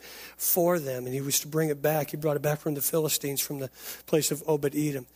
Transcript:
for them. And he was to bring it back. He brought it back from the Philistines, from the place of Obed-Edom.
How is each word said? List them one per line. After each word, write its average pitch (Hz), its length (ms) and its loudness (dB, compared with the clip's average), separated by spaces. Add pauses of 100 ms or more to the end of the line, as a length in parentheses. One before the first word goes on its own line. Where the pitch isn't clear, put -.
(360)
for 175 420 4
them. 131 260 -4
And 127 100 -4
he 139 60 0
was 139 200 0
to 151 80 -8
bring 156 200 2
it 143 140 -2
back. 151 280 2
He 160 60 -6
brought 147 200 0
it 135 60 -2
back 151 160 0
from 156 160 -2
the 143 60 -4
Philistines, 147 600 0
from 143 180 -4
the 131 120 -6 (360)
place 156 240 4
of 143 160 -2
Obed-Edom. 147 680 0